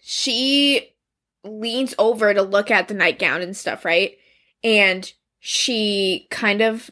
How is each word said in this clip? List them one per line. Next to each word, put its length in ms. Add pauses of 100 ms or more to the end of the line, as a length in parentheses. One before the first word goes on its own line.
she 880 (540)
leans 540
over 360
to 80
look 300
at 160
the 60
nightgown 480
and 140
stuff, 300
right? 280 (500)
And 480 (280)
she 920
kind 300
of 300